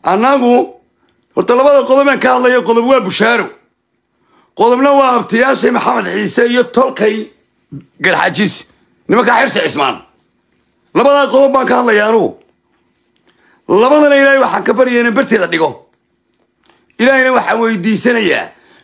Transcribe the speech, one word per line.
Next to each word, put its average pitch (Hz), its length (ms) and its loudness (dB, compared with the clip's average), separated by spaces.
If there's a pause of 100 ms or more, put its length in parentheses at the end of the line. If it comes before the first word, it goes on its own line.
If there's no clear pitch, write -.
Annagu, 240 500 2 (800)
horta 185 180 0
labada 277 320 4
qodob 277 220 2
aan 262 120 -2
ka 254 100 0
hadlayo, 247 320 2
qodob 233 240 0
waa 262 140 2
bushaaro. 208 460 -2 (1080)
Qodobna 247 360 2
waa 277 220 2
abtiyaashay 240 560 -2
Maxamed 226 360 -2
Ciise 202 400 -4
iyo 240 180 0
tolkay 220 500 -2 (880)
Garxaajis. 175 540 -2 (540)
Nimanka 226 260 0
Xirsi 226 260 -2
Cismaan. 139 360 -4 (1000)
Labadaa 277 360 2
qodob 262 220 2
baan 262 140 0
ka 247 100 -2
hadlayaa 220 320 0
anugu. 220 220 0 (1400)
Labadana 277 480 4
Ilaahay 277 220 4
waxaan 196 260 -2
ka - 80 -2
baryayaa 247 300 0
inaan 233 120 -2
barteeda 214 320 -2
dhigo. 160 240 -2 (1300)
Ilaahayna 262 340 2
waxaan 226 280 -2
weydiisanayaa 214 840 -2 (400)